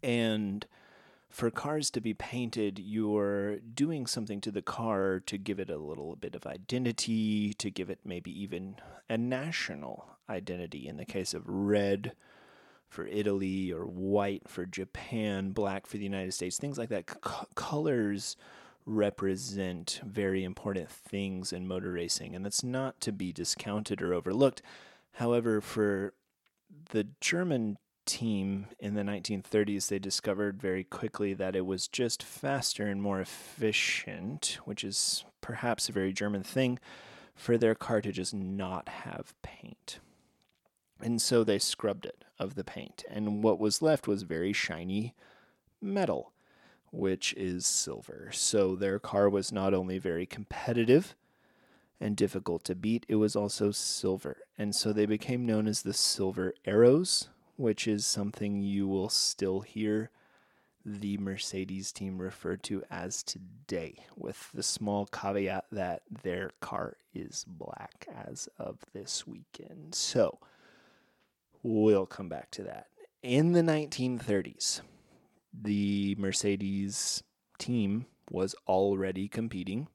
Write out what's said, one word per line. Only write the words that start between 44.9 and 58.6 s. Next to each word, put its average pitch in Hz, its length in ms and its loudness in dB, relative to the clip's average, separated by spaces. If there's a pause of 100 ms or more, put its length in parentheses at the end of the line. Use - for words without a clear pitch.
metal, 190 520 0 (580)
which 95 440 0
is 90 300 -2
silver. - 680 -2
So 95 420 4
their 98 240 0
car 101 300 6
was 98 240 2
not 98 200 4
only 92 260 2
very 90 280 0
competitive 120 880 4 (840)
and 104 160 0
difficult 95 480 0
to 92 100 -2
beat, 107 340 0
it 110 80 4
was 107 200 6
also 104 340 2
silver. - 680 -2 (200)
And 104 160 0
so - 180 2
they 104 140 6
became 120 400 0
known 107 220 4
as 107 140 0
the 95 100 -2
Silver 95 600 2 (100)
Arrows, 123 640 8 (280)
which 113 300 2
is 104 200 2
something 104 560 0